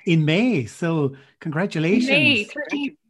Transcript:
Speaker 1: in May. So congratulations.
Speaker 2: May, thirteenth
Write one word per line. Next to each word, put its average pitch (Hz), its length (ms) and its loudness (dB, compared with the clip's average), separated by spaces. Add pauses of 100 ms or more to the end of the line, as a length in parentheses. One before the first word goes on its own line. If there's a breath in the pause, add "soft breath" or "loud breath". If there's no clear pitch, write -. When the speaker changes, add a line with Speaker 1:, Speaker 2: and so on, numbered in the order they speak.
Speaker 1:
in 165 200 2
May. 170 400 2
So 151 500 -2 (260 loud breath)
congratulations. 180 680 0
Speaker 2:
May, 277 360 2
thirteenth 285 520 -8 (120)